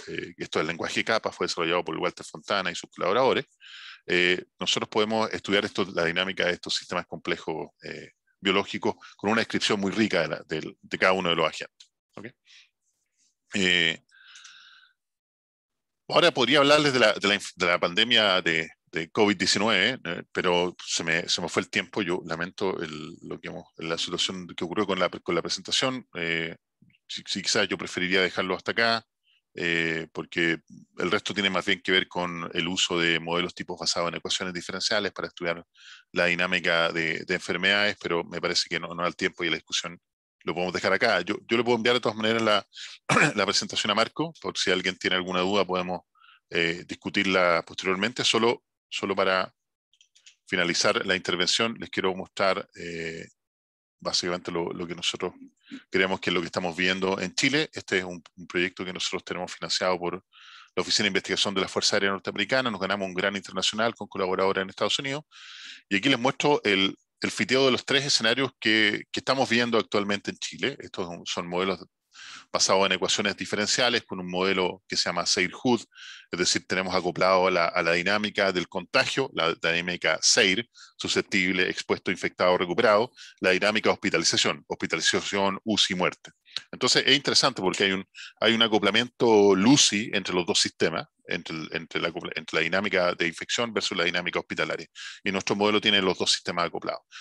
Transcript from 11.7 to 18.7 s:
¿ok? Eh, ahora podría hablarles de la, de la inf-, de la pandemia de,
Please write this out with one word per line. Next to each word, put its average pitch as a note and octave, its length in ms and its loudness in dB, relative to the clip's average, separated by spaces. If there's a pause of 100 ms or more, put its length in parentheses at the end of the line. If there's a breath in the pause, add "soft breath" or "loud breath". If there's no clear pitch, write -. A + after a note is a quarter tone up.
¿ok? G#2 120 -14 (1300 loud breath)
Eh, F2+ 460 2 (2000 loud breath)
ahora D#3+ 200 6
podría C3 260 4
hablarles D3 340 6
de B2+ 80 2
la, G#2+ 140 6
de G2+ 140 0
la G2+ 80 4
inf-, - 200 -8
de F#2 120 0
la F2 120 4
pandemia G2+ 600 4
de, E2 260 0 (240)